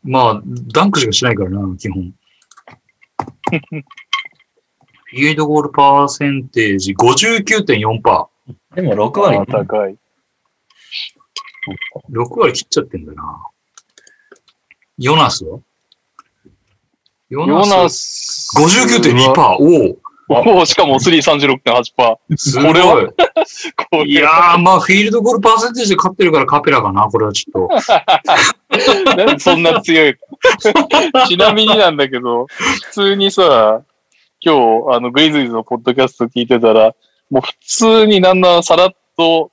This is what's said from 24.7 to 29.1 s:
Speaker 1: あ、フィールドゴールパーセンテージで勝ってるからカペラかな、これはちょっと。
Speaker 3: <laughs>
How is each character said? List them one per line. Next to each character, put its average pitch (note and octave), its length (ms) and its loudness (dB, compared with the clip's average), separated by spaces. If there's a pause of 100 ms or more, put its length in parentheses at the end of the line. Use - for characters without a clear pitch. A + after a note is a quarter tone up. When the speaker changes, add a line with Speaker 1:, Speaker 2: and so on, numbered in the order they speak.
Speaker 1:
あ、 F3 60 4
フ F3+ 140 -2
ィ G3+ 80 2
ー G#3 40 0
ル G#3+ 60 -2
ド A#3 100 0
ゴ A#3 100 0
ー A#3 40 0
ル G3 60 -4
パ A3 100 4
ー A3+ 80 2
セ A#3 100 -4
ン A#3 40 -10
テ A#3+ 80 -8
ー - 20 -2
ジ G3+ 80 -2
で F3 60 2
勝 F#3 160 -2
っ - 20 -18
て F#3 100 0
る E3 60 2
か D#3 80 2
ら C3 60 0
カ D3 160 -2
ペ D3+ 100 0
ラ B2+ 100 0
か G2+ 100 -4
な、 G2+ 120 0
こ A2 160 -2
れ A2 60 0
は G#2 80 -6
ち - 200 -8
ょ F#2 120 -2
っ - 40 -8
と。 - 60 -2
Speaker 3:
<laughs> A3+ 80 -2 (1300)